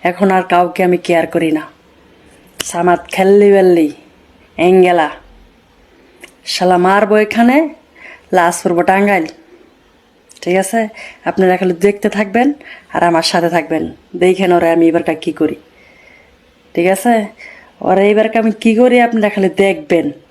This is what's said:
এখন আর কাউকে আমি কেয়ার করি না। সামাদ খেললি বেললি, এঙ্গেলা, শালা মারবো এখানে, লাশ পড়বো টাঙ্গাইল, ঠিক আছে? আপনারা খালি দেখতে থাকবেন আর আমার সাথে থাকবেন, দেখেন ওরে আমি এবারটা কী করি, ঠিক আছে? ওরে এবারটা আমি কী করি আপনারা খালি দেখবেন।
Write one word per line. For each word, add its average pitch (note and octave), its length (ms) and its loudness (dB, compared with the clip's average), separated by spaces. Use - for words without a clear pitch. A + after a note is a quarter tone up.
এখন F#3 280 -2
আর F#3 120 0
কাউকে F3 400 0
আমি F3+ 140 0
কেয়ার E3+ 300 -2
করি D#3+ 240 -2
না। D#3 120 -4
সামাদ F3 440 0
খেললি G3+ 440 4
বেললি, F3 420 2
এঙ্গেলা, F3 520 2
শালা F3+ 320 0
মারবো G3 380 2
এখানে, A#3 540 2
লাশ F3 300 2
পড়বো F3 180 0
টাঙ্গাইল, F#3+ 440 0
ঠিক F3+ 140 -2
আছে? G#3+ 320 -2
আপনারা F#3 320 0
খালি F3+ 160 -2
দেখতে G3+ 360 -2
থাকবেন G#3+ 440 -2
আর E3 100 -2
আমার E3+ 200 0
সাথে E3+ 260 -2
থাকবেন, D#3+ 420 -4
দেখেন F3+ 360 0
ওরে E3+ 200 2
আমি E3 160 2
এবারটা E3 260 -2
কী D#3+ 180 -8
করি, D3 240 -4
ঠিক E3+ 140 0
আছে? G#3+ 380 0
ওরে F#3+ 280 2
এবারটা A3 300 0
আমি A3+ 120 0
কী A3 240 0
করি B3 260 4
আপনারা A3+ 280 0
খালি F#3+ 200 -2
দেখবেন। F3+ 640 -2